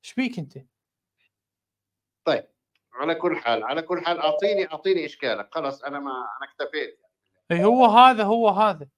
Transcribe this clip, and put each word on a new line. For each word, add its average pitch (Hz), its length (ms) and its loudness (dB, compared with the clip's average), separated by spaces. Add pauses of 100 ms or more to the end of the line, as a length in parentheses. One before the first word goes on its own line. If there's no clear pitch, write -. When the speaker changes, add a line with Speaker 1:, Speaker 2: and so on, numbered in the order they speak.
Speaker 1:
إيش - 100 -20
بيك 247 240 -4
أنت؟ 135 200 -14 (1700)
Speaker 2:
طيب، 147 220 0 (460)
على 151 220 -4
كل 165 220 -2
حال، 117 280 -2
على 143 180 -4
كل 175 220 -6
حال، 165 140 -2
أعطيني، 175 480 0
أعطيني 165 380 -2
إشكالك. 113 500 -6
خلاص، 139 300 -6
أنا 143 140 -10
ما، 139 120 -10
أنا 127 420 -12
اكتفيت. 143 480 -8 (500)
Speaker 1:
إي، 170 140 0
هو 247 220 6
هذا، 233 380 6
هو 226 240 2
هذا. 190 500 0